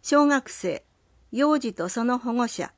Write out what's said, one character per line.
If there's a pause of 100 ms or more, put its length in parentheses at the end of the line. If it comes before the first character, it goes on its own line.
小
学
生、 (480)
幼
児
と
そ
の
保
護
者。